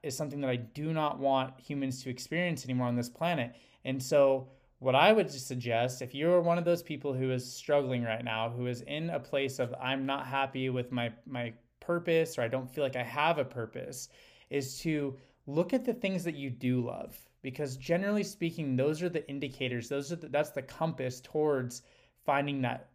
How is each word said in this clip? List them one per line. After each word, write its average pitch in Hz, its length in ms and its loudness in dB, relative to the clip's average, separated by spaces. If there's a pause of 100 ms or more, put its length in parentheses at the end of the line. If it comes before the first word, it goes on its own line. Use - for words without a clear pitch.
is 135 120 -4
something 143 240 -4
that 135 100 0
I 123 60 2
do 143 360 -6
not 156 260 0
want 131 420 2
humans 135 420 -4
to 131 80 -6
experience 160 540 -4
anymore 127 220 0
on 120 100 0
this 120 120 -2
planet. 156 480 -2 (280)
And 135 160 -2
so 135 480 6 (300)
what 127 160 4
I 165 180 10
would 196 180 2
just 139 180 -10
suggest, 120 540 0
if 120 120 -8
you're 170 260 4
one 170 180 2
of 170 60 0
those 170 180 2
people 143 300 -4
who 131 180 0
is 127 220 -2
struggling 127 520 2
right 113 200 -2
now, 113 260 0
who 123 160 -4
is 123 160 -4
in 160 280 -4
a 160 100 -2
place 135 400 -2
of, 120 200 -2
"I'm 131 260 0
not 139 200 -2
happy 131 440 0
with 123 220 -2
my, 120 200 -2 (140)
my 120 260 -6 (280)
purpose," 170 580 2
or, 127 40 2
"I 117 60 2
don't 127 220 -2
feel 147 140 -2
like 131 120 0
I 123 60 0
have 147 360 2
a 139 60 2
purpose," - 640 -8 (400)
is 131 320 -4
to 143 360 -2 (300)
look 165 260 0
at 254 120 2
the 240 100 0
things 190 280 -2
that 160 140 -4
you 139 120 -6
do 127 320 0
love. - 360 -6 (260)
Because 131 340 -4
generally 196 460 0
speaking, 165 540 -2
those 151 260 2
are 180 60 0
the 160 200 -4
indicators, 131 600 -4
those 139 240 -4
are 170 40 -4
the, 156 120 -10
that's 147 220 0
the 180 120 -6
compass 135 580 -4
towards 143 600 0 (420)
finding 143 380 2
that, 123 320 -2